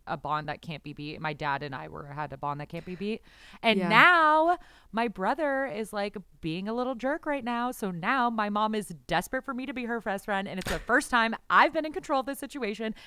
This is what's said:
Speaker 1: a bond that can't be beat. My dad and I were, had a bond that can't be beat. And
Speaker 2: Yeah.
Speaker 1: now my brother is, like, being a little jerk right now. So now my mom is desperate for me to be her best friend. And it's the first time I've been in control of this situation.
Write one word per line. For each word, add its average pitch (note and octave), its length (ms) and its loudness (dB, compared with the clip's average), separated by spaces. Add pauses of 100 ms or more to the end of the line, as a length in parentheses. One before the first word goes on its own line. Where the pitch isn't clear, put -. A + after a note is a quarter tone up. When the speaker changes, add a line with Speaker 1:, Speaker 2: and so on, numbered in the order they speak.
Speaker 1:
a D3+ 80 -4
bond D3+ 300 -4
that D3 140 -8
can't D3+ 220 -10
be D3 100 -12
beat. D3 260 -10
My D#3 140 -4
dad C#3+ 300 -2
and C#3+ 120 -8
I D#3 140 -10
were, D#3 160 -12
had C#3+ 260 -8
a C#3 60 -10
bond C#3+ 240 -4
that D3 80 -10
can't E3 160 -10
be F3+ 100 -8
beat. G#3 260 -6 (400)
And A3 180 4
Speaker 2:
Yeah. F#3 100 2
Speaker 1:
now D#4 680 8 (360)
my A#3 160 0
brother C4+ 560 0
is, G#3+ 280 -6
like, G3+ 220 -4 (260)
being F3 280 -4
a A3 40 -4
little B3 220 -2
jerk C4 300 -4
right C#4+ 180 -2
now. A#3+ 280 -2
So G3+ 200 -4
now A#3+ 380 0
my A3 200 -2
mom G#3+ 260 0
is G#3+ 120 -2 (200)
desperate E3+ 380 0
for C#4 80 -4
me B3+ 120 -6
to C#4 80 -6
be B3 120 -6
her A#3 160 -2
best G3 240 -4
friend. G3+ 220 -2
And F3+ 120 -6
it's - 120 -4
the E3 80 -2
first C4+ 300 2
time A3+ 260 4 (140)
I've B3+ 240 8
been D#4 120 0
in D#4 80 -6
control C#4+ 280 0
of A3+ 40 -8
this C#4 140 -6
situation. A3 560 -6 (120)